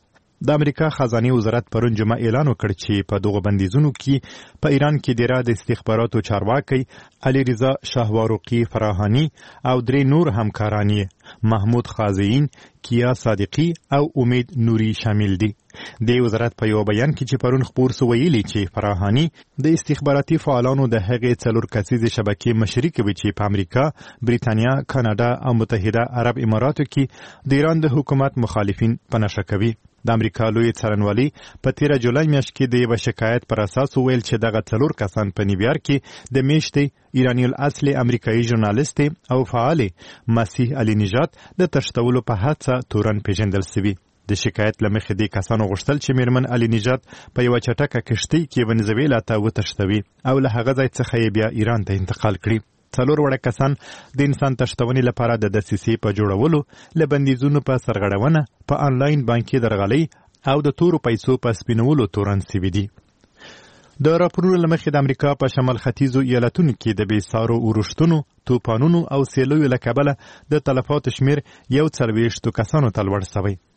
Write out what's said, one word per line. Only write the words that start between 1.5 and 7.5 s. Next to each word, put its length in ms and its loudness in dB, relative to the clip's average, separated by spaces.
پرون 220 0
جمعه 260 0
اعلان 280 0
وکړ 240 -2
چې 360 -2
په 120 -2
دغو 200 0
بندیزونو 520 2
کې 240 -2
په 80 0
ایران 280 2
کې 160 -2
د 80 0
را 200 2
د 80 -2
استخباراتو 720 0
چارواکي 600 -2
علی 200 2
رضا 280 0